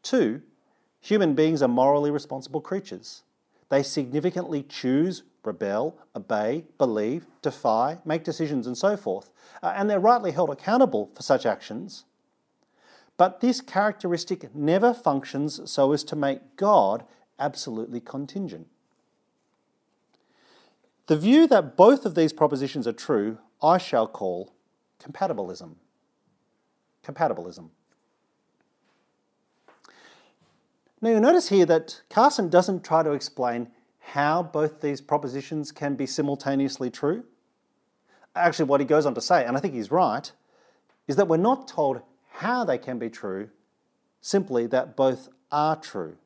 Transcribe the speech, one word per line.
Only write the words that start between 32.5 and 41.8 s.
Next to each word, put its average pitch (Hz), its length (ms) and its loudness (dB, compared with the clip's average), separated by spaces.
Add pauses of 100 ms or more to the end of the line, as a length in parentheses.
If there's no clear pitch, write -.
try 160 180 2
to 151 80 0
explain 120 600 -4 (260)
how 151 440 0
both 156 380 -4
these 143 200 -4
propositions 143 720 -6
can 143 260 -6
be 135 100 -4
simultaneously 139 840 -4
true. 180 340 -4 (1120)
Actually, 170 320 2
what 139 140 4
he 135 60 0
goes 147 180 4
on 131 100 0
to 117 60 -6
say, 156 240 2
and 120 120 -2
I 143 40 0
think 156 140 -6
he's 107 160 -8
right, 143 420 0 (760)
is 139 80 -2
that 185 120 4
we're 160 80 4
not 254 320 0
told 135 320 -2 (360)